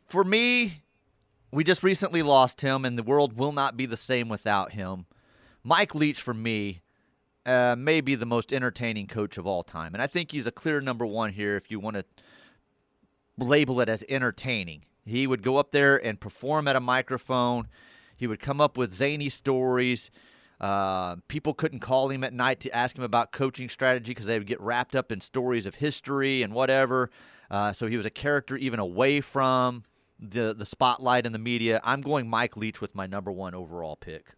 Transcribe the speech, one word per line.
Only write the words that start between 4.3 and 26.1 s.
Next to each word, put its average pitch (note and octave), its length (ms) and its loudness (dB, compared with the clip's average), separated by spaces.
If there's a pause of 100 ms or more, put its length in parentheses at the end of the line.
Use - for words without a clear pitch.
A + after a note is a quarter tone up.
him. F#2 340 -8 (580)
Mike E3+ 320 2
Leach, D3+ 260 0
for B2 100 -6
me, G#2+ 500 -4 (640)
uh, B2 320 4
may D3+ 240 2
be C3+ 140 0
the A#2 100 -2
most A#2 280 0
entertaining A#2 560 -2
coach G#2 280 -4
of F#2 120 -6
all F2+ 160 -2
time. D#2+ 300 -10
And A2 80 -4
I C#3 40 -2
think E3+ 240 -4
he's C3+ 160 -4
a A#2+ 60 -4
clear D3+ 280 -2
number B2 240 -4
one G#2+ 280 -2
here G#2 240 -2
if - 160 -8
you G#2+ 80 -6
wanna G#2 240 -6 (1300)
label C3 440 2
it A2 80 2
as A2 200 -2
entertaining. A2+ 760 -4 (200)
He B2 220 -2
would B2+ 160 0
go C3 160 2
up C#3+ 140 0
there C#3 240 6
and G#2+ 220 -2
perform C#3+ 500 -4
at C3+ 80 4
a C3 40 2
microphone. B2 880 0 (480)
He B2 100 -6
would G#2+ 140 -4
come C#3 200 -2
up D3 180 4
with A2 160 0
zany C#3+ 340 -2
stories. B2+ 840 0 (480)
Uh, F#2+ 580 -2 (120)
people D3+ 240 -4
couldn't D3+ 280 -4
call C3+ 280 2
him C3+ 160 -4
at B2 80 -4
night B2+ 280 0
to C3 140 -8
ask B2 220 0
him B2+ 80 -8
about A#2 280 0
coaching B2+ 360 -4
strategy B2+ 460 0
'cause A2+ 100 -12
they A2+ 140 0
would G#2 80 -6
get A2+ 140 -4
wrapped A#2+ 360 -2
up B2+ 160 -2
in G2 80 -8
stories B2 460 -2
of G2 80 -10
history C3+ 680 -2